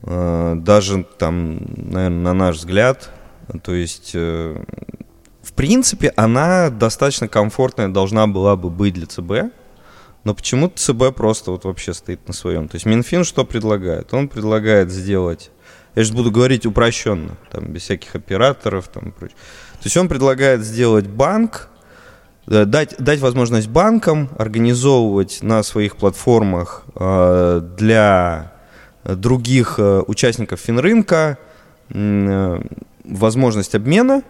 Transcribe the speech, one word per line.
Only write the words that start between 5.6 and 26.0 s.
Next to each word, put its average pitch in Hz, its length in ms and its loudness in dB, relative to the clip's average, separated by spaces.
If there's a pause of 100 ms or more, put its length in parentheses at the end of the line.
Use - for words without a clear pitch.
она 151 540 2
достаточно 117 580 -2
комфортная 110 600 0
должна 98 380 0
была 98 300 2
бы 90 120 -6
быть 95 240 0
для 85 140 -8
Ц - 160 -12
Б, 117 280 -4 (760)
но 104 100 -2
почему-то 147 420 -2
Ц - 160 0
Б 127 200 2
просто 110 400 -2
вот 90 120 -8
вообще 92 300 -6
стоит - 320 -12
на 90 80 -10
своем. 82 320 -4
То - 80 -14
есть 85 100 -10
Минфин 120 380 2
что 139 220 -2
предлагает? 101 680 -4
Он 135 140 -2
предлагает 107 640 2
сделать, 92 600 -4 (420)
я 113 80 2
сейчас 110 140 0
буду 120 160 0
говорить 123 340 2
упрощенно, 104 680 -2 (160)
там, 78 140 -10
без 80 160 -10
всяких - 340 -8
операторов, 98 720 -2
там, 87 220 -14
и - 20 -
прочее. - 240 -18 (380)
То - 100 -20
есть 107 120 -2
он 180 120 2
предлагает 131 540 2
сделать 110 440 2
банк, 160 640 -2 (800)
э, 107 160 4
дать, 143 340 0
дать 143 220 2
возможность 120 480 0
банкам 160 680 2
организовывать 113 1040 2
на 107 200 2
своих 104 320 -2
платформах, 98 880 0 (140)